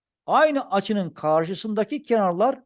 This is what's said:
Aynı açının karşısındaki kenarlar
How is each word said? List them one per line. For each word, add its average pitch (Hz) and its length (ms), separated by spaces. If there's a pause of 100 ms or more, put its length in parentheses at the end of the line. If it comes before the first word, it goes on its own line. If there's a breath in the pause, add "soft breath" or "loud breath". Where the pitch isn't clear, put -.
(260)
Aynı 269 440
açının 196 400
karşısındaki 196 920
kenarlar 220 640